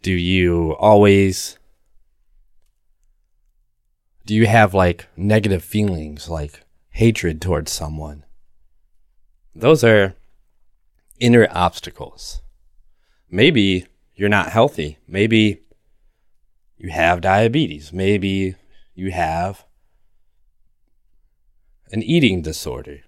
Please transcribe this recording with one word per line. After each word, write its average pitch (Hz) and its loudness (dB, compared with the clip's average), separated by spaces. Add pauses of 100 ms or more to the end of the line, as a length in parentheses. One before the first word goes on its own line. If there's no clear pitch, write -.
Do 95 -4
you 87 0
always, 101 4 (2750)
do 107 -4
you 110 2
have, 107 4
like, 90 0
negative 101 0
feelings, 85 -6
like 78 -10 (300)
hatred 92 0
towards 80 -6
someone? 76 -12 (1300)
Those 123 2
are 104 4 (1040)
inner 120 4
obstacles. - -8 (880)
Maybe 98 2 (280)
you're 101 -4
not 101 0
healthy. 104 0 (100)
Maybe 107 0 (1120)
you 87 -14
have 85 -2
diabetes. 101 -2
Maybe 95 -2 (380)
you 92 -8
have 170 -6 (2250)
an 110 -6
eating 117 0
disorder. 71 -12